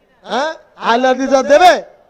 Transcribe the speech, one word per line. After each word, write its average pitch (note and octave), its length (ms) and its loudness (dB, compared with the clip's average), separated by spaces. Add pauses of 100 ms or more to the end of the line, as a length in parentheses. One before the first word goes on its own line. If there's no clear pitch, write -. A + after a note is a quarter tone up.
(240)
হ্যাঁ, B3+ 300 -6 (220)
আহলাদিসা B3+ 680 -2
দেবে? D4+ 400 2 (260)